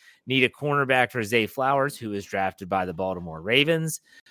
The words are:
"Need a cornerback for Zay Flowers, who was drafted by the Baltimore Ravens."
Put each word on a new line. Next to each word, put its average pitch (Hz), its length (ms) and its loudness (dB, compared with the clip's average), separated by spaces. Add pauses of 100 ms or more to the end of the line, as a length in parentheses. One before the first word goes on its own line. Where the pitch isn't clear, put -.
(280)
"Need 127 160 2
a 117 60 6
cornerback 131 600 2
for 120 120 -4
Zay 107 240 2
Flowers, 135 500 0
who 110 120 -8
was 101 160 -6
drafted 95 420 -4
by 95 180 0
the 90 80 -6
Baltimore 87 480 -6
Ravens." 151 600 0 (300)